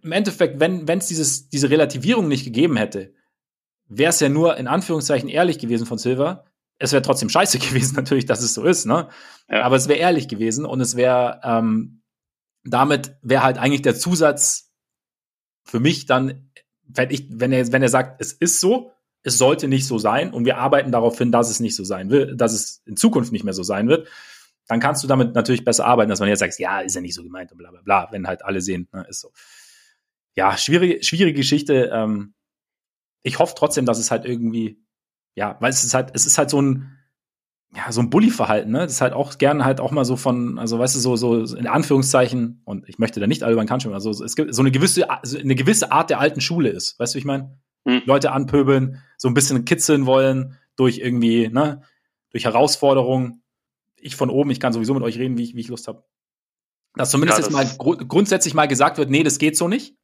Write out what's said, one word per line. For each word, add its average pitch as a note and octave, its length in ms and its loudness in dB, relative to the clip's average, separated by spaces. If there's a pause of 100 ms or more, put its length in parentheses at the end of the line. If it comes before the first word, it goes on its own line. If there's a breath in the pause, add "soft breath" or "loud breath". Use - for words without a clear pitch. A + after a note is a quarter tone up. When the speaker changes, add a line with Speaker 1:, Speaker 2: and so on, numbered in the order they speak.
Speaker 1:
Im D#3+ 100 -10
Endeffekt, F3+ 480 0
wenn, E3 280 0
wenn's F3 200 -2
dieses, D#3 420 -4
diese C#3 200 0
Relativierung D#3 580 2
nicht C3+ 180 -2
gegeben C3 320 0
hätte, G2+ 360 -6 (760)
wär's C#3+ 320 0
ja D3 100 2
nur D#3 280 2
in B2+ 100 -8
Anführungszeichen D3 640 -2
ehrlich E3 300 0
gewesen A#2 260 -4
von A2+ 120 -8
Silver. C3+ 480 -2 (320)
Es C3+ 140 -2
wär C3+ 120 2
trotzdem A#2+ 260 2
scheiße F3 300 2
<laughs> - 0 -
gewesen, C3 360 -2
natürlich, C3+ 300 0
dass A2+ 160 -2
es A#2+ 120 -2
so A2 100 -6
ist, F3 220 2
ne? A#2 240 0 (400 loud breath)
Speaker 2:
Ja. A2 140 0
Speaker 1:
Aber B2+ 120 4
es C3 120 0
wär D3 100 4
ehrlich D#3+ 300 2
gewesen A2+ 380 -4
und C3 160 -4
es B2 140 -2
wär, B2 480 2
ähm, A2+ 580 -2 (640)
damit C3+ 580 0
wär B2+ 220 2
halt B2+ 140 2
eigentlich C#3 260 0
der B2+ 120 2
Zusatz D#3 760 0 (920)
für - 160 -6
mich C#3 280 0
dann, C3+ 440 -2 (360)
wenn B2+ 240 -2
ich, C#3+ 180 -6
wenn B2+ 220 -2
er, B2+ 200 2
wenn C3 120 2
er B2 60 4
sagt, C3 320 0
es - 120 -8
ist - 260 0
so, A#3 320 0 (320)
es B2 140 -2
sollte C3 300 4
nicht C3+ 200 0
so A#2+ 120 -2
sein A#2 340 0
und A#2+ 120 -2
wir B2 120 2
arbeiten C#3 340 2
darauf A#2 260 2
hin, B2 140 2
dass A#2+ 180 4
es G#2 100 -4
nicht A2+ 160 -4
so G2+ 80 -8
sein F#2+ 280 -8
will, C3+ 240 2
dass A#2 180 0
es - 320 -8
in G#2 120 -14
Zukunft A#2 340 2
nicht G#2 120 -4
mehr G2 100 -4
so F#2 100 -8
sein G2+ 240 -2
wird, D3+ 200 0 (600 loud breath)
dann A#2 120 0
kannst C#3 240 0
du C#3 40 -6
damit C3 280 2
natürlich A#2+ 280 0
besser - 220 0
arbeiten, A#2 240 4
dass G2 100 -2
man G2+ 100 0
jetzt G2+ 100 2
sagt, F#2 200 -2
ja, F#2+ 200 -4
ist F#2 160 -6
ja F#2 60 -8
nicht F2 140 -10
so E2+ 80 -18
gemeint F2 280 -18
und F2+ 80 -20
bla, F2 120 -20
bla, F2+ 100 -20
bla, G2 300 0
wenn G2 160 -8
halt F#2 180 -8
alle G2 160 -4
sehen, F2+ 320 -6
ne, F#2 160 -14
ist - 120 -14
so. - 100 -20 (1040 soft breath)
Ja, F#2+ 220 0
schwierige, F3 460 2
schwierige E3+ 340 2
Geschichte, C#3 560 2
ähm, G#2+ 400 -4 (880)
ich - 160 -6
hoffe E3 180 0
trotzdem, D3 280 0
dass A#2 140 2
es A2+ 120 -4
halt A2+ 140 -2
irgendwie, A2+ 580 -6 (520)
ja, G#2 240 -6
weil B2 120 0
es B2+ 120 0
ist B2 100 -2
halt, C3 200 0
es - 120 0
ist - 120 4
halt C#3+ 120 2
so C#3+ 120 2
ein, C3+ 360 -2 (800)
ja, - 160 -10
so A#2 100 0
ein A#2+ 80 0
Bully-Verhalten, G#2+ 600 2
ne? B2+ 80 0
Das E3 140 -4
ist - 80 -2
halt B2+ 120 2
auch C#3 240 -6
gern C#3+ 280 2
halt C3+ 160 0
auch C3 100 -4
mal C#3+ 140 0
so B2+ 100 -2
von, A#2+ 440 -4
also, A#2 200 -4
weißt B2+ 160 0
du, C#3 40 -2
so, B2 160 0
so A#2 420 0
in A#2+ 100 -6
Anführungszeichen, B2+ 960 0
und - 240 -12
ich - 120 -18
möchte A2+ 200 -2
da G2+ 80 0
nicht - 160 0
alle A#2 100 2
über A2+ 100 2
den G#2 40 -4
Kamm B2+ 120 -2
scheren, B2 160 -8
also, G2+ 160 -6 (120)
es - 120 -10
gibt D3+ 180 -4
so A#2 80 0
eine C3+ 100 4
gewisse D3+ 380 2
A-, C3+ 140 -6
so C3 140 -8
eine C3 180 0
gewisse D3+ 360 0
Art D#3+ 180 2
der A#2+ 100 0
alten C#3+ 220 0
Schule D#3+ 280 0
ist, - 300 -8
weißt A#2 140 -4
du, - 20 -8
wie C#3 40 -4
ich B2+ 60 -10
meine? C#3 320 -6 (300)
Speaker 2:
Hm. B2 180 2
Speaker 1:
Leute C#3 260 2
anpöbeln, C3+ 680 2 (160 loud breath)
so - 100 -2
ein B2 60 2
bisschen C3 320 2
kitzeln D3 400 2
wollen C3 520 2 (180 loud breath)
durch B2 240 2
irgendwie, A#2 500 0
ne, C#3+ 320 -2 (500 soft breath)
durch A#2 140 -8
Herausforderungen. B2+ 960 2 (540)
Ich - 180 -16
von B2+ 140 -2
oben, C#3+ 220 0
ich C3 80 -2
kann B2 140 -2
sowieso A2+ 200 -2
mit C3 100 -2
euch A2+ 140 -4
reden, B2+ 200 -4
wie A#2+ 60 -4
ich, A#2 120 -12
wie A#2+ 40 -10
ich A2+ 80 -12
Lust A#2+ 200 -14
hab. A2+ 200 -18 (880)
Dass C3 160 -2
zumindest C#3 280 4
Speaker 2:
Ja, - 60 0
das - 140 -2
Speaker 1:
jetzt C3+ 180 -2
mal - 0 -
gru-, C#3 300 -2
grundsätzlich F#3 460 0
mal D3+ 140 4
gesagt C#3 300 2
wird, C3+ 120 -2
nee, D3 140 2
das C#3 140 0
geht D3+ 200 0
so E3+ 100 0
nicht. - 360 -4